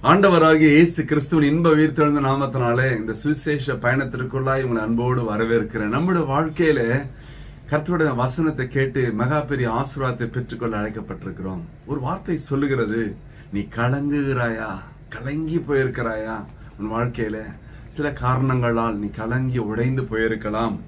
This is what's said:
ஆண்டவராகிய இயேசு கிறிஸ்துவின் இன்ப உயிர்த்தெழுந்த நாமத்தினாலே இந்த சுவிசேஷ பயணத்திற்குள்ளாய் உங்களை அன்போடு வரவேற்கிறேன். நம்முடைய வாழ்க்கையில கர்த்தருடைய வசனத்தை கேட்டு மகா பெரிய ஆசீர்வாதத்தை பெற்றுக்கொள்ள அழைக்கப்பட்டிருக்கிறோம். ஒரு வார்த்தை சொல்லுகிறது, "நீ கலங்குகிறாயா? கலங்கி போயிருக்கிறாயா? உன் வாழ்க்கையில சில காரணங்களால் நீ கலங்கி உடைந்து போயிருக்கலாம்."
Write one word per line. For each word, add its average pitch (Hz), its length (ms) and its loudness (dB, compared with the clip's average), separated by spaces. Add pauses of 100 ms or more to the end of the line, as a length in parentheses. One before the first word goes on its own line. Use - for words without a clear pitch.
ஆண்டவராகிய 165 520 8
இயேசு 156 440 6
கிறிஸ்துவின் 147 480 2
இன்ப 165 180 4
உயிர்த்தெழுந்த 151 500 4
நாமத்தினாலே 131 760 0
இந்த 110 180 -4 (100)
சுவிசேஷ 147 480 -2
பயணத்திற்குள்ளாய் 131 880 -2
உங்களை 117 200 0
அன்போடு 120 400 0
வரவேற்கிறேன். 110 680 0
நம்முடைய 156 440 0
வாழ்க்கையில 143 760 2 (640)
கர்த்தருடைய 151 440 0
வசனத்தை 127 540 -2
கேட்டு 131 440 0
மகா 123 280 0
பெரிய 127 300 -2
ஆசீர்வாதத்தை 127 540 -2
பெற்றுக்கொள்ள 113 520 -6
அழைக்கப்பட்டிருக்கிறோம். 95 840 -8 (260)
ஒரு 139 140 -4
வார்த்தை 165 360 -4
சொல்லுகிறது, 117 800 -2 (360)
"நீ 101 80 -2
கலங்குகிறாயா? 127 1080 0 (400)
கலங்கி 151 600 -4
போயிருக்கிறாயா? 113 760 -2 (340)
உன் 107 140 -6
வாழ்க்கையில 117 440 -2 (520)
சில 147 240 -2
காரணங்களால் 127 840 2
நீ 104 140 -4
கலங்கி 123 480 -2
உடைந்து 120 440 0
போயிருக்கலாம்." 110 840 -2